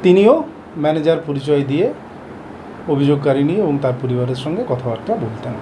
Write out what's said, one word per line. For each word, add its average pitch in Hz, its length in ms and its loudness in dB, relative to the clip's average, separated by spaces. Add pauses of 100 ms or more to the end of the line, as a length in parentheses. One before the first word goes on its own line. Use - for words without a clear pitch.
তিনিও 208 400 6 (340)
ম্যানেজার 156 480 2
পরিচয় 143 380 0
দিয়ে 156 300 0 (920)
অভিযোগকারিণী 143 640 2
এবং 175 280 2
তার 131 200 0
পরিবারের 123 340 -2
সঙ্গে 165 340 -4
কথাবার্তা 123 440 -4
বলতেন। 120 480 -6